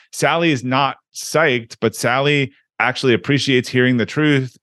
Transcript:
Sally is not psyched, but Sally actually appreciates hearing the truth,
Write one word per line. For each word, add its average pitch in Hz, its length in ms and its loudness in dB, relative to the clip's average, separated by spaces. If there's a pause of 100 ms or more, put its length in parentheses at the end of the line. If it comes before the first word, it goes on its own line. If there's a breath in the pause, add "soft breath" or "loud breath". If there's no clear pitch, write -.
(120 soft breath)
Sally 165 380 0
is 123 140 -2
not 131 320 -2 (180)
psyched, 131 640 -2
but 113 140 0
Sally 139 580 0 (280 soft breath)
actually 123 340 2
appreciates 127 540 0
hearing 127 280 2
the 113 80 0
truth, 143 580 -2